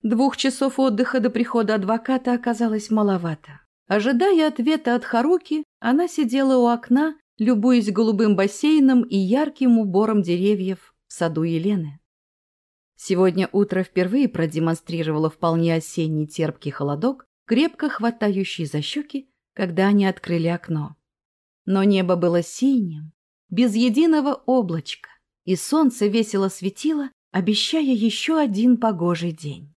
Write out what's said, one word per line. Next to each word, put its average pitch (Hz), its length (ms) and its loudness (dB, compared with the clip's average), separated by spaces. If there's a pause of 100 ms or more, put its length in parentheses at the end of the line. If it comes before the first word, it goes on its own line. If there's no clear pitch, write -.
Двух 240 340 0
часов 269 420 -2
отдыха 254 400 0
до 233 120 0
прихода 226 440 0
адвоката 233 600 -2
оказалось 233 560 -2
маловато. 185 720 -2 (280)
Ожидая 277 580 2
ответа 302 480 0
от 240 100 -2
Харуки, 302 600 0 (160)
она 277 260 0
сидела 269 500 0
у 240 100 4
окна, 247 500 0 (220)
любуясь 226 520 2
голубым 214 460 2
бассейном 262 680 4
и 214 140 -2
ярким 247 600 2
убором 208 440 2
деревьев 185 720 -2 (140)
в - 40 -20
саду 160 300 -2
Елены. 165 560 -2 (960)
Сегодня 185 540 0
утро 196 320 0
впервые 190 460 0
продемонстрировало 160 1000 -2
вполне 165 460 0
осенний 156 540 -4
терпкий 151 420 -6
холодок, 147 560 -4 (200)
крепко 302 420 0
хватающий 208 760 -4
за 151 160 -4
щеки, 277 480 -8 (260)
когда 185 340 0
они 202 180 4
открыли 170 400 -2
окно. 160 480 -6 (680)
Но 190 180 0
небо 190 320 2
было 175 300 0
синим, 180 680 -2 (380)
без 214 240 2
единого 277 600 2 (120)
облачка, 185 640 -2 (340)
и 185 120 0
солнце 269 500 0
весело 208 420 0
светило, 277 640 -4 (220)
обещая 208 500 0
ещё 262 560 0
один 240 380 2
погожий 175 560 -2
день. 147 480 -12